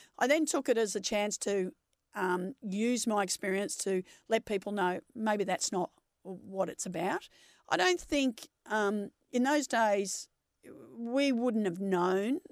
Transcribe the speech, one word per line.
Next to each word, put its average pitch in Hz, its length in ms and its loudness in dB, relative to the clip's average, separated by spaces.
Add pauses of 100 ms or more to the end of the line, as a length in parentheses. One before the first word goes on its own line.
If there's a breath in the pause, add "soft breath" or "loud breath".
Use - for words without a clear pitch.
(180 loud breath)
I - 80 2
then 311 200 4
took 277 220 0
it 240 100 4
as 220 160 0
a 208 60 -2
chance 208 380 0
to, 196 340 0 (420)
um, 185 480 -2
use 226 440 0
my 214 160 2
experience 190 540 -2
to 190 260 0 (260 loud breath)
let 226 160 2
people 202 280 -4
know 180 280 0 (140)
maybe 214 280 0
that's 185 300 -2
not 180 180 -2 (320)
what 190 460 -6
it's - 180 -8
about. 185 420 -4 (400 soft breath)
I - 100 0
don't 359 220 4
think, 269 480 -2 (180)
um, 208 440 0 (220)
in 247 100 2
those 285 240 2
days 208 640 0 (680)
we 262 340 2
wouldn't 226 320 2
have 180 160 -2
known. 196 600 0 (120)